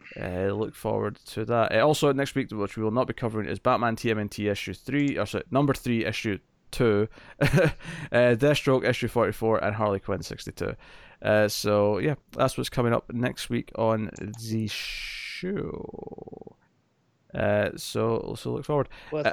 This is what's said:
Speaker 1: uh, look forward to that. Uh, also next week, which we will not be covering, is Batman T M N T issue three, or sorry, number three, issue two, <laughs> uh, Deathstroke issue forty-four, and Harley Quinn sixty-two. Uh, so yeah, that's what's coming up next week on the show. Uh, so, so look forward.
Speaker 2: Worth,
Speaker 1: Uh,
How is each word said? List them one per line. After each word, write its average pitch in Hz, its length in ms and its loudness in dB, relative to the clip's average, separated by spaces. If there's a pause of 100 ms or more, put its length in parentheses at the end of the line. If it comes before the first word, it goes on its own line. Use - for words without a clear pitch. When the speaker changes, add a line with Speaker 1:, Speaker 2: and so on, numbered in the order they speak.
(200)
Speaker 1:
uh, 95 280 -2
look 104 260 -4
forward 107 440 -4 (100)
to 110 180 -6
that. 117 280 2
Uh, 107 120 6
also 147 260 4
next 135 220 -2
week, 127 160 -2
which 104 260 -4
we 113 60 -4
will 110 80 2
not 123 160 0
be 117 80 -8
covering, 107 340 -4
is 92 100 -4
Batman 117 380 2
T 117 140 -2
M 110 80 2
N 104 100 -4
T 104 200 -2
issue 95 260 -2
three, 139 420 0
or 92 80 0
sorry, 104 260 -4
number 139 220 4
three, 120 320 0
issue 101 340 -2 (320)
two, 110 380 4 (160)
<laughs> - 160 -20
uh, 147 280 6 (440)
Deathstroke 123 760 4
issue 120 220 0
forty-four, 110 560 2
and 104 100 0
Harley 104 260 0
Quinn 95 220 -4
sixty-two. - 520 -8 (480)
Uh, 107 260 4
so 104 500 2
yeah, 143 160 0 (180)
that's - 260 2
what's 123 120 -4
coming 117 220 2
up - 200 -2
next 123 380 -4
week 120 260 -4
on 110 340 0 (400)
the 110 180 -2
show. - 1900 -10 (760)
Uh, 104 420 2
so, 110 600 -2
so 120 160 -6
look 127 120 -6
forward. 147 240 0 (240)
Speaker 2:
Worth, 151 140 -2
Speaker 1:
Uh, 104 60 2